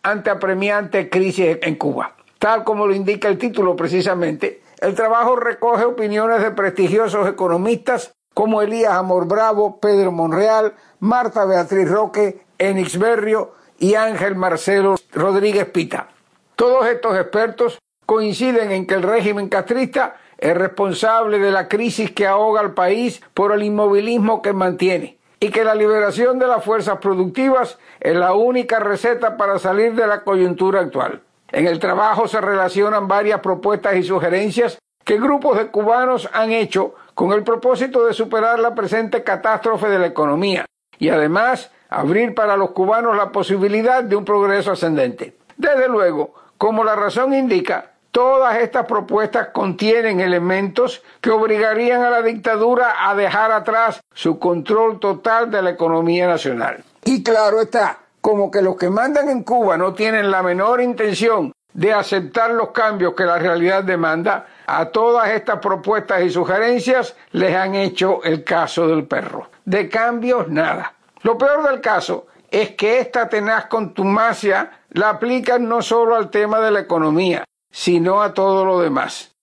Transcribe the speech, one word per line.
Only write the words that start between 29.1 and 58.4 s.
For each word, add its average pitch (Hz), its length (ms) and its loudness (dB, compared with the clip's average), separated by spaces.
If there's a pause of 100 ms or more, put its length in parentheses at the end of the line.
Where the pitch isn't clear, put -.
para 196 200 0
salir 214 360 0
de 220 120 0
la 208 180 -2
coyuntura 190 560 2
actual. 131 420 -6 (300)
En 156 140 0
el 170 120 0
trabajo 202 500 0
se 220 120 -2
relacionan 196 680 0
varias 202 320 0
propuestas 196 560 0
y 185 60 2
sugerencias 185 760 0 (260)
que 214 140 0
grupos 277 400 2
de 214 100 -2
cubanos 240 640 0
han 220 200 0
hecho 202 420 -2 (200)
con 185 180 0
el 208 120 0
propósito 240 600 0
de 226 100 2
superar 226 440 0
la 233 160 0
presente 226 480 -2
catástrofe 214 640 -2
de 196 100 2
la 180 80 2
economía 165 600 -2 (320)
y - 120 0
además 180 600 0 (180)
abrir 214 460 0
para 208 220 2
los 185 160 0
cubanos 214 440 0
la 196 140 0
posibilidad 202 720 0
de 202 140 0
un 202 80 -4
progreso 202 480 0
ascendente. 151 640 -2 (200)
Desde 269 320 2
luego, 180 460 0 (240)
como 220 240 0
la 214 140 2
razón 220 360 0
indica, 226 600 -2 (180)
todas 247 480 2
estas 240 280 -2
propuestas 208 600 -2
contienen 208 720 0
elementos 185 840 0 (160)
que 233 100 0
obligarían 220 720 2
a 240 80 2
la 233 120 2
dictadura 226 840 0
a 202 60 0
dejar 208 380 2
atrás 220 480 0 (120)
su 160 260 -2
control 208 600 0
total 226 520 -2
de 208 120 -2
la 180 80 0
economía 170 560 0
nacional. 135 560 -4 (220)
Y 247 180 0
claro 220 380 2
está, 220 380 0 (220)
como 202 300 0